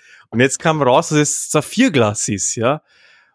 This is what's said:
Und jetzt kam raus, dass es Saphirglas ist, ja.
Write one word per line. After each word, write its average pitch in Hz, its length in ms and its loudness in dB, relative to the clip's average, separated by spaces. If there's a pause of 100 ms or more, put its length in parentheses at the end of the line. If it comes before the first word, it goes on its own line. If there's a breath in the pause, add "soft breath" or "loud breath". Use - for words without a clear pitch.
(300 soft breath)
Und 113 100 -2
jetzt 135 200 2
kam 156 220 0
raus, 139 280 2
dass 151 80 0
es - 340 -2
Saphirglas 147 760 0
ist, - 280 -4
ja. 123 260 -2 (540 soft breath)